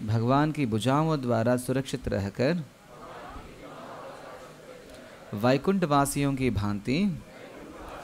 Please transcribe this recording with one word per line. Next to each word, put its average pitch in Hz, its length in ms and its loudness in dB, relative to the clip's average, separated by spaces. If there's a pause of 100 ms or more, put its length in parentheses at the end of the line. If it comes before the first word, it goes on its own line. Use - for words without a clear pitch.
भगवान 120 500 4
की 147 140 0
भुजाओं 135 540 2
द्वारा 120 360 4
सुरक्षित 131 520 -2
रहकर 123 560 0 (2750)
वैकुंठ 139 500 4
वासियों 143 500 4
की 131 160 2
भांति 120 720 0 (800)